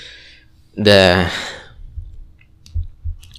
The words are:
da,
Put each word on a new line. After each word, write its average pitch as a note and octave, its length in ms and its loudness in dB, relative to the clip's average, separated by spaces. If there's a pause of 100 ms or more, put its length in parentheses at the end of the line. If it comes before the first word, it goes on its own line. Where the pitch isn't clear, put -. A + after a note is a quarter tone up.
(760)
da, F#2+ 560 4 (2000)